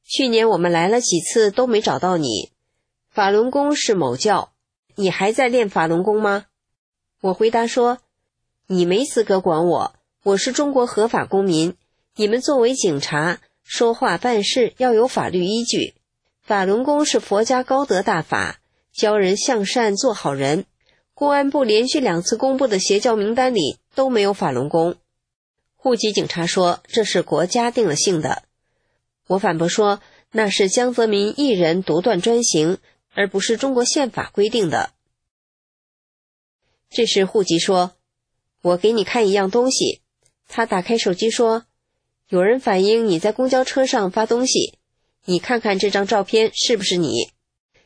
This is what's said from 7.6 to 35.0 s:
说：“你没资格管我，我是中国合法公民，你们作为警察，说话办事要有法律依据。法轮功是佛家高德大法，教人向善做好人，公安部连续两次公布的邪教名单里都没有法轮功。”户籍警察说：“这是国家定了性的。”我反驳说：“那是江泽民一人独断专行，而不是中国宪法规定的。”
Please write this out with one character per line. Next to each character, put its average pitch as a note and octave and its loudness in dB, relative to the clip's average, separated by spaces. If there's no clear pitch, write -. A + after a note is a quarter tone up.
说 A#3+ 0
：“你 F3+ 2
没 F#3 0
资 B3 -2
格 F#3+ 2
管 E3+ 0
我， D3+ -2
我 G3 0
是 B3+ -2
中 C#4+ -2
国 B3+ 2
合 A3 0
法 F#3 -2
公 G3 0
民， E3+ 0
你 G#3+ 0
们 A3+ 0
作 C4+ 0
为 A#3+ 2
警 D#3+ -2
察， D#3+ -4
说 A#3 -2
话 G3 -2
办 A#3 -2
事 A3+ 0
要 B3+ 2
有 A3+ 4
法 E3+ -4
律 F3+ -2
依 G#3+ -4
据。 F3+ -4
法 G3+ -2
轮 G3+ 0
功 D4 0
是 C#4 0
佛 G3+ 0
家 B3+ 0
高 C4+ 0
德 G3 0
大 F#3 -2
法， G2+ -4
教 G#3+ 0
人 F#3+ 2
向 G#3+ -2
善 G#3+ 0
做 A3+ 0
好 E3+ -4
人， C#3 -2
公 C#4+ 0
安 C#4+ 2
部 C#4 0
连 A3 2
续 D4+ -2
两 F3+ 0
次 A3 -2
公 C4+ 0
布 C4+ 0
的 G#3 0
邪 G3 0
教 A3+ 2
名 G#3+ -2
单 B3+ 0
里 D3+ -2
都 C4+ 0
没 A3+ 2
有 G3+ 2
法 G3 -2
轮 C3 -4
功。” E3+ 0
户 B3+ 0
籍 G#3+ -2
警 F#3+ -2
察 E3 -6
说 F3 0
：“这 A3 -2
是 F#3 0
国 D#3+ 0
家 A#3 -2
定 A3+ 0
了 C#3+ 0
性 F3 0
的。” - -4
我 F#3 -2
反 F#3 0
驳 E3 0
说 G3+ 0
：“那 A3 0
是 G3 2
江 B3 0
泽 A#3 0
民 G#3 0
一 C#4+ 0
人 F3+ 2
独 E3 0
断 F3+ 0
专 A#3 2
行， E3+ 0
而 G3+ 0
不 G3 -4
是 A3 -2
中 C4+ -2
国 A#3+ 0
宪 B3+ -2
法 - -8
规 G#3 0
定 G#3+ 0
的。” A#2 -2